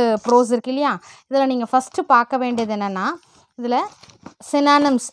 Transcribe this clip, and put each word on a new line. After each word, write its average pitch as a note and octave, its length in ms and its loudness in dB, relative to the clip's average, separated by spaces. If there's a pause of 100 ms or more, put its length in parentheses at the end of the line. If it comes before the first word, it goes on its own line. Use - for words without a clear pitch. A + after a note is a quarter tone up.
(280)
ப்ரோஸ் A#3+ 300 4
இருக்கு B3+ 180 -6
இல்லையா, C#4 180 -2 (380)
இதுல C4+ 220 2
நீங்க A#3+ 200 -4
ஃபர்ஸ்ட் B3+ 280 -2 (140)
பார்க்க A#3+ 300 0
வேண்டியது A#3 340 -4
என்னன்னா, G3 280 -4 (520)
இதுல A#3+ 180 -2 (720)
சினானிம்ஸ் C#4+ 640 2